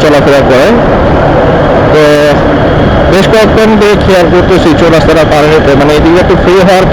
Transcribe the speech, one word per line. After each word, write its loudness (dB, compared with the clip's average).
চলাফেরা 2
করে। 2
তো 2
বেশ 0
কয়েকক্ষণ 0
দিয়ে 2
খেয়াল 0
করতেছি 0
চৌরাস্তাটা 0
পার 0
হতে, 0
মানে 0
এদিকে 2
একটু 0
ফ্রি 2
হওয়ার 2